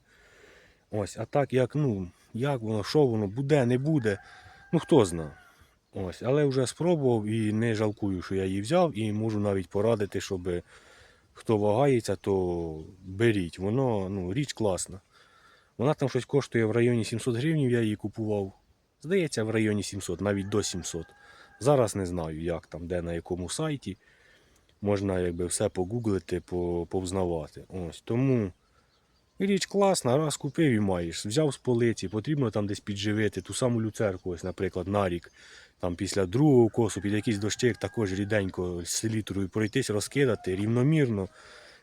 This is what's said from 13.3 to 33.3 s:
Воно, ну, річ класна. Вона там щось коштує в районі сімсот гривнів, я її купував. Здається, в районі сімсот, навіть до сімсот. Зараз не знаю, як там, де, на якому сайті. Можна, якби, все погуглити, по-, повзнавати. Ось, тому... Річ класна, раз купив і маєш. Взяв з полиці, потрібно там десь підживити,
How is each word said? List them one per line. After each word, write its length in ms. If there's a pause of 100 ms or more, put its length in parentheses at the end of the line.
Воно, 500
ну, 240
річ 200
класна. 480 (760)
Вона 160
там 160
щось 160
коштує 400
в 60
районі 340
сімсот 300
гривнів, 360
я 100
її 140
купував. 580 (480)
Здається, 420
в 60
районі 340
сімсот, 380
навіть 280
до 140
сімсот. 420 (540)
Зараз 360
не 100
знаю, 360
як 260
там, 200
де, 140
на 120
якому 360
сайті. 480 (840)
Можна, 380
якби, 260
все 240
погуглити, 720
по-, 500
повзнавати. 800
Ось, 320
тому... 500 (880)
Річ 260
класна, 520
раз 200
купив 340
і 80
маєш. 460
Взяв 280
з 40
полиці, 500
потрібно 440
там 160
десь 120
підживити, 600